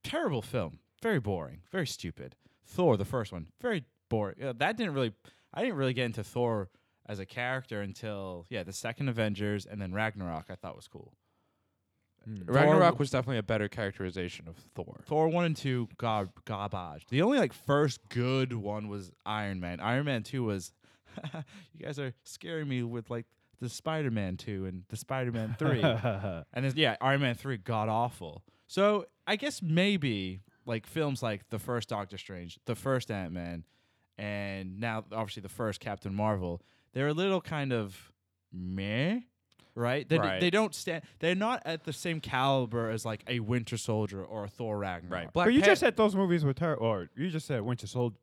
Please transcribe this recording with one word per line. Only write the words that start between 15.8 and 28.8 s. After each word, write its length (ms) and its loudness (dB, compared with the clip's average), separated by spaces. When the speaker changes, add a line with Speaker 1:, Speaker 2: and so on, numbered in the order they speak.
Speaker 1:
gar-, 320 0
garbage. 640 -6
The 120 2
only, 160 4
like, 140 2
first 480 2
good 440 0
one 340 -4
was 240 -8
Iron 340 -4
Man. 220 -6
Iron 240 2
Man 180 -2
two 220 -4
was, 260 -2
<laughs> 180 -8
"You 520 -14
guys 140 -6
are 140 -4
scaring 460 -6
me 140 0
with, 260 -6
like, 160 -4
the 100 -4
Spider-Man 680 0
two 280 -4
and 220 -8
the 80 -8
Spider-Man 640 -2
three." 220 4
Speaker 2:
<laughs> 720 0
Speaker 1:
And 120 -2
then, 120 0
yeah, 240 4
Iron 200 4
Man 140 2
three 220 -6
god 320 0
awful. 540 -2
So 380 2